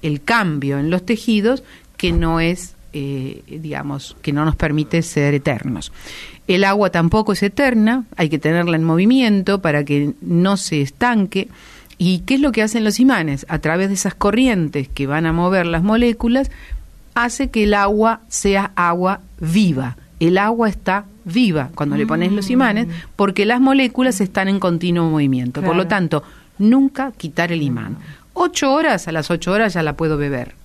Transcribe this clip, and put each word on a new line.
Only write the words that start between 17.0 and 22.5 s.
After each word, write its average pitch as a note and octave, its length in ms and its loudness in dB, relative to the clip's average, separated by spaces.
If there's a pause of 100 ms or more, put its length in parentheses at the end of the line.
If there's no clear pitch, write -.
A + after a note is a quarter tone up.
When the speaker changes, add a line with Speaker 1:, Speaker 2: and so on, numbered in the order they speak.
Speaker 1:
hace A#3+ 380 -2
que A3 140 2
el G#3 100 4
agua G#3+ 520 2
sea G3 480 0
agua F3+ 460 0 (180)
viva. D#3+ 560 0 (240)
El E3+ 200 4
agua A3+ 280 0
está G3 380 -2 (180)
viva E3+ 520 0
cuando C#3+ 200 -2
le C#3+ 100 0
pones E3 280 0
los G3+ 160 -4
imanes, A#3+ 380 2